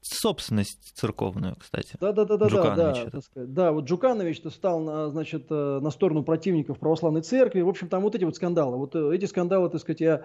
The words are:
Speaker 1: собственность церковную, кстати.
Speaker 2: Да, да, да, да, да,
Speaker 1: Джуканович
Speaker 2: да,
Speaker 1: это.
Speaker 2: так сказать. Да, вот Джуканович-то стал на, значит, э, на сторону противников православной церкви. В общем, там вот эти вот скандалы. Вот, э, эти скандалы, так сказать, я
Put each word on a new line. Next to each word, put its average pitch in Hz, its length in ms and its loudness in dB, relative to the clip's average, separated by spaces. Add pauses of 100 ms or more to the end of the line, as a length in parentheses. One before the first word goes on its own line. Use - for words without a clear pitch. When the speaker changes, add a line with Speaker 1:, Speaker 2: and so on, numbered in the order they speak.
Speaker 1:
собственность - 920 -4
церковную, 101 640 -4
кстати. - 400 -10
Speaker 2:
Да, 196 120 0
да, 208 140 2
да, 208 120 2
да, 208 120 4
да, - 0 -
Speaker 1:
Джуканович 165 460 4
Speaker 2:
да, 120 80 -2
Speaker 1:
это. 113 80 -10
Speaker 2:
так 139 120 -10
сказать. 131 300 -12
Да, 175 180 4
вот 151 140 0
Джуканович-то 180 640 0
стал 175 320 -2
на, 156 280 -4
значит, 156 400 -6
э, 143 320 -2
на 151 80 -2
сторону 156 340 2
противников 160 560 0
православной 160 420 2
церкви. 233 400 4
В 175 80 4
общем, 185 180 -4
там 185 160 0
вот 208 120 2
эти 190 80 0
вот 156 120 0
скандалы. 160 420 0
Вот, 135 180 -6
э, 156 200 2
эти 190 100 -2
скандалы, 180 440 2
так 156 120 -4
сказать, - 200 -4
я 160 240 4